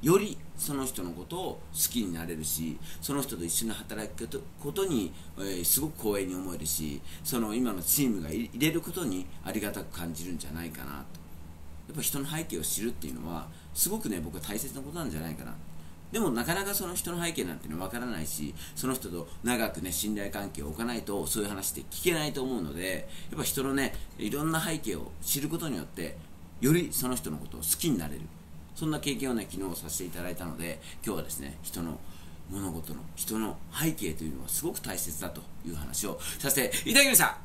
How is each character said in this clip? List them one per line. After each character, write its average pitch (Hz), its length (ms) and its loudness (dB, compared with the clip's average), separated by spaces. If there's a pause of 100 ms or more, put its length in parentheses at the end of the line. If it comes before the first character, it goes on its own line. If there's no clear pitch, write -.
よ 165 160 10
り 202 180 2 (220)
そ - 160 0
の 135 100 2
人 - 180 -2
の 87 100 -2
こ 82 120 -6
と 170 160 -6
を - 20 -
好 - 180 -4 (120)
き - 300 2
に 92 100 0
な 82 140 -2
れ 85 80 -2
る 78 100 -4
し、 80 340 0 (220)
そ - 140 -2
の 139 80 4
人 120 140 -2
と 85 80 -4
一 85 80 0
緒 - 140 2
に 110 60 0
働 104 360 -6
く 113 180 -4
こ - 60 -8
と、 139 80 -4 (220)
こ 147 100 -2
と 190 120 2
に、 117 280 2 (260)
え - 20 -6
ー、 95 240 -2
す - 160 6
ご 156 80 0
く - 140 -6
光 101 220 4
栄 - 20 -2
に 90 80 -2
思 92 200 -2
え 80 40 -4
る 78 80 -2
し、 76 340 0 (240)
そ 131 140 2
の 107 160 2
今 120 180 4
の 95 80 -2
チ 85 220 6
ー 131 80 6
ム 98 100 2
が 76 100 -4
い-、 101 220 0
入 120 140 4
れ 160 60 6
る 165 80 2
こ 165 100 -6
と 175 140 -2
に 92 220 0 (180)
あ 92 80 -2
り 110 80 2
が 101 100 0
た 101 100 -2
く 82 160 -8
感 85 160 -2
じ 80 140 -6
る 90 80 -2
ん 80 40 -2
じ - 80 -4
ゃ - 40 -4
な 82 140 -4
い 80 60 -4
か 67 140 -8
な 71 280 -6
と。 - 100 -10 (680)
や - 40 -10
っ 151 40 -4
ぱ 135 60 -2
人 - 160 2
の 139 80 0
背 160 180 -2
景 87 140 -2
を - 40 -2
知 - 200 2
る 113 80 2
っ - 20 0
て - 140 -2
い 69 40 -2
う - 100 -6
の 80 80 -6
は、 82 180 -4 (280)
す - 140 6
ご 214 100 0
く - 100 -2
ね、 92 120 0
僕 80 140 -4
は 127 60 -6
大 104 180 -2
切 131 160 -4
な 139 80 -6
こ 139 80 -8
と 165 80 -6
な 165 60 -2
ん 113 60 -2
じ 76 60 -2
ゃ 76 40 -2
な 85 100 -4
い 76 40 -4
か - 100 -8
な。 58 100 -6 (580)
で 226 80 2
も 185 100 6
な 117 140 2
か 165 100 2
な 196 80 0
か 202 120 -2
そ 202 120 0
の 175 80 -4
人 175 160 0
の 170 140 0
背 165 80 2
景 123 120 0
な 87 100 -4
ん - 40 -8
て - 80 -10
い - 40 -6
う 76 40 -4
の 82 60 -2
は 95 80 -2
分 117 100 -4
か 120 60 -2
ら 120 60 -4
な 87 100 -2
い 78 60 0
し、 73 280 -2 (220)
そ - 100 -2
の 131 80 4
人 110 140 -4
と 85 200 -4 (140)
長 117 280 4
く - 100 -6
ね、 90 100 -2
信 107 240 0
頼 101 160 -2
関 101 200 -4
係 80 120 -6
を 71 60 -2
置 78 80 -4
か 113 80 -2
な 120 100 0
い 110 80 -2
と、 98 240 0
そ 107 140 2
う - 20 2
い 101 40 2
う - 20 -2
話 98 240 -2
っ - 40 -2
て 73 40 -6 (100)
聞 - 140 -4
け 175 80 8
な 156 140 2
い 143 60 0
と 135 100 0
思 127 160 0
う 95 40 0
の 73 120 -2
で、 90 340 -2 (220)
や - 60 -4
っ - 20 -4
ぱ 127 60 2
人 139 180 2
の 135 120 2
ね、 139 200 4 (240)
い 107 120 0
ろ 143 120 0
ん 160 100 4
な 160 80 4
背 156 180 0
景 104 180 0
を - 140 -4 (120)
知 - 180 2
る 147 80 0
こ 165 100 0
と 160 100 -2
に 123 80 0
よ 78 80 -2
っ - 20 -10
て、 82 320 -4 (420)
よ 131 120 8
り 175 200 6
そ 123 160 2
の 123 80 2
人 - 140 -4
の 78 80 -4
こ - 80 -6
と - 100 -8
を 58 40 -6
好 78 60 -2
き - 240 4
に 113 80 6
な 78 100 -2
れ 71 60 -4
る。 69 60 -6 (540)
そ 160 120 -2
ん 156 40 2
な 151 100 2
経 147 140 2
験 131 160 0
を 123 40 2
ね、 101 160 0
昨 95 200 -2
日 82 100 -4
さ 80 80 -8
せ 76 100 -2
て 92 60 -4
い 87 60 -6
た 87 120 -4
だ 87 80 -2
い 82 60 -4
た 92 80 -4
の 78 120 -4
で、 82 240 -4 (240)
今 107 100 0
日 85 40 0
は 78 40 -2
で - 80 -4
す 71 100 -4
ね、 71 220 -6
人 85 200 -4
の、 80 160 -2 (520)
物 98 220 -2
事 78 220 -4
の、 78 60 -6 (160)
人 110 220 0
の 107 180 0 (160)
背 151 200 4
景 87 200 0
と 80 120 -2
い 78 60 0
う 69 60 -2
の - 60 -4
は - 60 -4
す - 160 0
ご 175 80 2
く - 80 -4
大 95 180 -2
切 - 220 -2
だ 92 100 -4
と - 100 -8 (260)
い 85 40 -2
う 82 60 -2
話 73 300 -2
を 87 120 -2 (200)
さ 139 120 2
せ 131 180 6
て - 220 0
い - 20 6
た 269 80 12
だ 285 40 12
き 269 40 6
ま 247 60 6
し 208 40 12
た。 135 260 8